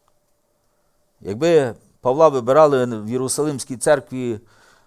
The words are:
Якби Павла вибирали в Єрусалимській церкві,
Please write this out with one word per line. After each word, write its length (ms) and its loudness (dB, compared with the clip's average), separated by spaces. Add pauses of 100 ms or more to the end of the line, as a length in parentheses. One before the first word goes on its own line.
(1200)
Якби 540 0 (260)
Павла 280 2
вибирали 580 2
в 240 -8
Єрусалимській 680 -6
церкві, 640 -4 (460)